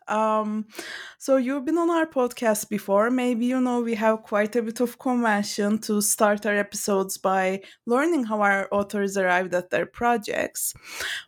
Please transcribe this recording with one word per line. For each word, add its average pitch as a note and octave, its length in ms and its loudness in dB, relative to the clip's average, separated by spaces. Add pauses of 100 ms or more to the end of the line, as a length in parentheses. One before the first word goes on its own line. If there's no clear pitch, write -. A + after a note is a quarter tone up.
Um, G#3+ 580 0 (540)
so C4+ 180 4
you've C4+ 280 0
been D#4+ 120 0
on E4+ 140 2
our E4 160 2
podcast B3 600 0
before. G#3 440 2
Maybe B3 340 0
you B3+ 160 0
know B3 200 0
we A#3 120 -2
have A3 300 2
quite G#3+ 320 -2
a A#3 80 2
bit A3+ 160 -6
of A#3+ 180 0
convention G#3+ 840 0
to G#3 200 0
start G#3 460 2
our G#3 80 2
episodes G3 640 -2
by F#3+ 420 0 (240)
learning C#4 380 2
how A3 180 -2
our G3 300 2
authors G3+ 460 -2
arrived F3+ 360 2
at F3+ 160 -2
their - 160 0
projects. - 880 -2 (540)